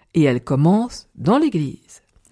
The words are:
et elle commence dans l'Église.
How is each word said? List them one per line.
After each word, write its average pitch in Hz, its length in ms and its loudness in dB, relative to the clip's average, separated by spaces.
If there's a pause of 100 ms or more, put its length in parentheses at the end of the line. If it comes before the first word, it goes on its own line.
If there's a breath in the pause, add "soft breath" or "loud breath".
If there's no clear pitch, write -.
(140 soft breath)
et 160 100 2
elle 123 200 0
commence 180 720 0
dans 180 220 0
l'Église. 190 680 -4 (280 loud breath)